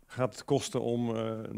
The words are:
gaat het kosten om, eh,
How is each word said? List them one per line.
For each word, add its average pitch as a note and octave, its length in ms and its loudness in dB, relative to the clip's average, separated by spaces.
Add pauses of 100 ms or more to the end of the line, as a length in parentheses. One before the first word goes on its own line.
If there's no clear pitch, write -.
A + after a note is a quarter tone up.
gaat - 280 0
het - 120 -14
kosten C3 360 2
om, A#2 340 2
eh, A2+ 160 0 (260)